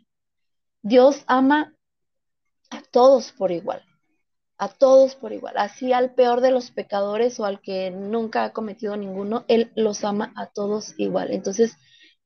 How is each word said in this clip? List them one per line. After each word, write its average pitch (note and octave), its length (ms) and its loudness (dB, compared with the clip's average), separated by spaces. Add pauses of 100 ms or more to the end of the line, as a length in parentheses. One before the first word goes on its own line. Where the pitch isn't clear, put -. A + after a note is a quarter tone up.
(800)
Dios C4 460 4
ama C4+ 480 2 (960)
a - 100 -16
todos B3+ 500 4
por F#3 200 -4
igual. F3 320 -8 (760)
A G3+ 120 -6
todos C4 440 6
por G#3+ 200 -14
igual. - 220 -12
Así A3+ 380 -2
al B3 220 0
peor A#3+ 260 2
de B3+ 80 4
los B3+ 220 -2
pecadores G#3 680 -4
o A3 60 -4
al G3 160 -6
que F#3 300 -6
nunca A3 520 -4
ha G#3+ 100 -6
cometido G#3 440 -8
ninguno, G3+ 500 -8
Él A#3 280 0
los G#3+ 280 -2
ama G#3 320 -4
a G3+ 120 -10
todos G#3 500 -8
igual. F#3 320 -4
Entonces, G3+ 480 -2 (480)